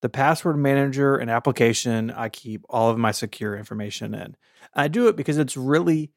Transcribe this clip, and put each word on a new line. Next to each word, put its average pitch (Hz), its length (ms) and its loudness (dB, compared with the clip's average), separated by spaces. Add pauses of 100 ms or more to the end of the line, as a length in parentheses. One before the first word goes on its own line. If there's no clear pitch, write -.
the 127 60 0
password 147 480 0
manager 139 580 2
and 117 160 -2
application 117 800 2
I 113 180 -6
keep - 400 -12
all 113 220 2
of 113 80 -2
my 113 120 2
secure 104 460 -6
information 107 560 -8
in. 104 220 -12 (400)
I 147 120 2
do 233 200 2
it 214 80 4
because 151 240 -2
it's 143 180 -2
really 156 600 0